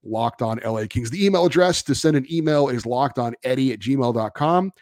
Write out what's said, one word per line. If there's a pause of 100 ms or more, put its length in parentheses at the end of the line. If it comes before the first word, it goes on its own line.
Locked
On
L
A
Kings.
The
email
address
to
send
an
email
is
locked
on
eddie
at
gmail
dot
com.